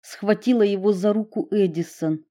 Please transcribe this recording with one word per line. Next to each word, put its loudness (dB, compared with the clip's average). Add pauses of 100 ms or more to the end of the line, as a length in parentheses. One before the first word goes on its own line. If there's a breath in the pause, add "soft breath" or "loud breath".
схватила 0
его 2
за 0
руку -4
Эдисон. -2